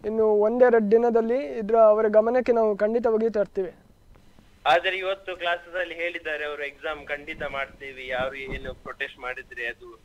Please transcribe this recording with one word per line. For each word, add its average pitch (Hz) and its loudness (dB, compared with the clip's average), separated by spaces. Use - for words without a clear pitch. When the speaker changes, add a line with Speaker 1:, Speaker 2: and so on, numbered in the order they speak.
Speaker 1:
ಇನ್ನು 220 0
ಒಂದೆರಡು 220 4
ದಿನದಲ್ಲಿ 233 2
ಇದ್ರ 220 -2
ಅವರ 220 6
ಗಮನಕ್ಕೆ 226 2
ನಾವು 220 2
ಖಂಡಿತವಾಗಿ 226 0
ತರ್ತೀವಿ. 196 -4
Speaker 2:
ಆದ್ರೆ 175 2
ಇವತ್ತು 190 -6
ಕ್ಲಾಸಸ್ 175 -6
ಅಲ್ಲಿ 175 -6
ಹೇಳಿದ್ದಾರೆ 165 -6
ಅವರು, 147 -8
"exam 147 -10
ಖಂಡಿತ 147 -10
ಮಾಡ್ತೀವಿ, 135 -10
ಯಾರು 131 -6
ಏನು 131 -10
protest 131 -12
ಮಾಡಿದ್ರೆ 127 -10
ಅದು 117 -14